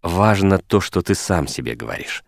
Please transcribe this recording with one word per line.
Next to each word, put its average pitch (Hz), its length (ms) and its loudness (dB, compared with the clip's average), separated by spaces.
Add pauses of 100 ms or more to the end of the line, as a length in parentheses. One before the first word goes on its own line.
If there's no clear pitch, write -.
Важно 98 560 4
то, 101 220 2
что - 220 -2
ты 98 140 0
сам 82 320 -2
себе 58 280 -8
говоришь. 50 520 -10